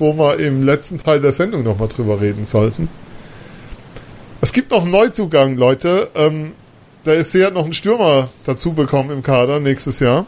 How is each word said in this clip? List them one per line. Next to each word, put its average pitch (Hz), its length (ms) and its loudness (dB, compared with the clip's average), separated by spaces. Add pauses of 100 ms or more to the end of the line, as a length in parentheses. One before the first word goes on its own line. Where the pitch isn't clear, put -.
wo 151 180 2
wir 143 200 2
im 135 260 0
letzten 151 360 0
Teil 151 200 2
der 139 120 2
Sendung 185 300 -2
noch 110 160 -2
mal 110 80 -2
drüber 107 340 -2
reden 104 240 -2
sollten. 110 440 0 (1500)
Es - 120 -2
gibt - 200 -2
noch 214 100 2
einen 175 80 -4
Neuzugang, 165 680 2
Leute. 135 580 2
Ähm, 156 380 0 (520)
der 156 140 2
S 165 120 -2
C 185 140 4
hat 190 100 0
noch 175 100 0
einen 160 80 -6
Stürmer 165 580 2 (140)
dazu 143 280 -4
bekommen 139 380 0
im 139 120 -6
Kader 135 380 2
nächstes 135 400 -2
Jahr. 135 280 2